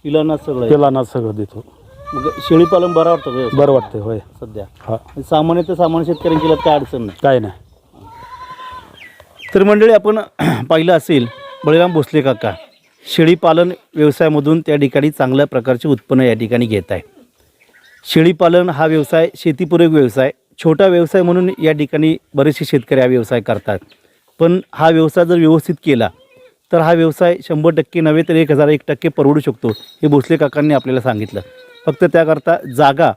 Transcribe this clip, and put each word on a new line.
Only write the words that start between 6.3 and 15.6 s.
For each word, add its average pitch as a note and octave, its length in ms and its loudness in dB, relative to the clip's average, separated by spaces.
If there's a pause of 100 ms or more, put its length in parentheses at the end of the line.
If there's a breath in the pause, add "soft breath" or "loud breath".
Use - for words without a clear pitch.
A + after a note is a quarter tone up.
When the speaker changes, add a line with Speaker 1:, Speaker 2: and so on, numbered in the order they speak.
Speaker 1:
केलं D#3+ 140 0
काय D#3 200 0
अडचण C3+ 280 -4
नाही? G2+ 200 -12
Speaker 2:
काय C3+ 160 2
नाही. G2+ 140 -6 (2000)
Speaker 1:
तर G3 80 2
मंडळी, G#3 300 4
आपण G#3 260 2 (200)
<clears throat> C3 300 -2
पाहिलं E3 240 2
असेल, D3 340 0 (380)
बळीराम E3+ 280 2
भोसले D3+ 300 -2
काका A#2+ 300 -2 (540)
शेळीपालन E3+ 640 2 (260)
व्यवसायामधून D3+ 640 2
त्या D3+ 160 -2
ठिकाणी C#3+ 340 0
चांगल्या C#3 360 0
प्रकारचे B2+ 420 -4